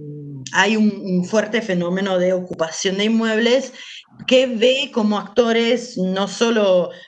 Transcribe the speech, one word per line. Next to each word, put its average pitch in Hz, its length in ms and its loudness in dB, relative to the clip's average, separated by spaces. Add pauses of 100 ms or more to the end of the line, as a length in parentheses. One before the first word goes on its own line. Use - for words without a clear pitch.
(540)
hay 202 240 2
un, 214 140 2 (120)
un 180 220 -2
fuerte 214 360 -2
fenómeno 185 580 -2
de 180 140 0
ocupación 180 640 -4
de 202 80 0
inmuebles 226 680 0 (540)
que 262 180 6
ve 254 480 2
como 208 240 0
actores 233 800 0
no 185 300 0
solo 196 640 2 (160)